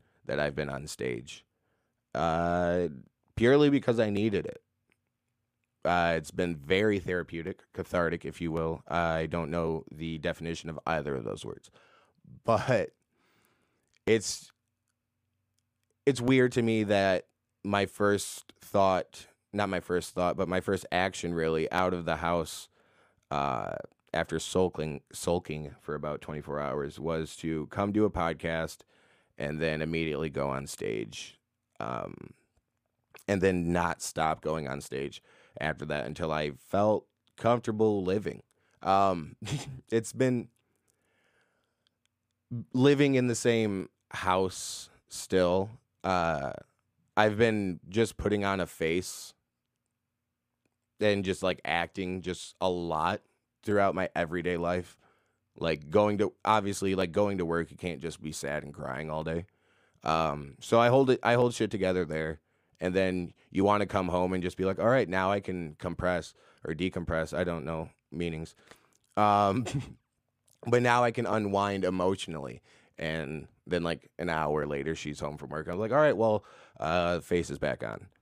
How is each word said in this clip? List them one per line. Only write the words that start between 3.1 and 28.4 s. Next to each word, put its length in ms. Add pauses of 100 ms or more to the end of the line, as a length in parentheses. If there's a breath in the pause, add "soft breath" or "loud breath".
purely 360
because 280
I 120
needed 360
it. 160 (1200)
Uh, 320
it's 140
been 240
very 460
therapeutic, 640 (100)
cathartic, 520
if 160
you 120
will. 340
I 400
don't 240
know 400
the 280
definition 520
of 160
either 300
of 80
those 200
words, 260 (760 soft breath)
but 460 (1160)
it's, 460 (1500)
it's 160
weird 320
to 100
me 220
that 420 (380)
my 220
first 720
thought 680 (240)
not 160
my 120
first 340
thought, 220
but 120
my 120
first 320
action 420
really 380
out 220
of 100
the 120
house, 520 (640 soft breath)
uh, 440 (380)
after 260
sulking, 600 (120)
sulking 680
for 140
about 260
twenty-four 400
hours 380
was 380
to 300
come 260
do 120
a 60
podcast 680 (580 soft breath)